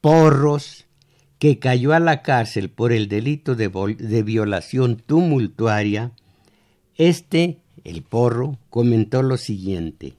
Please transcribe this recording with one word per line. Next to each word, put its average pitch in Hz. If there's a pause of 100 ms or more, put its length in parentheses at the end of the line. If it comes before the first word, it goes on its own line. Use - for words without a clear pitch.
porros 147 (500)
que 143
cayó 127
a 165
la 160
cárcel 110
por 117
el 107
delito 127
de 107
vol-, 101
de 110
violación 110
tumultuaria, 113 (840)
este, 165 (240)
el 85
porro, 120 (140)
comentó 120
lo 131
siguiente 90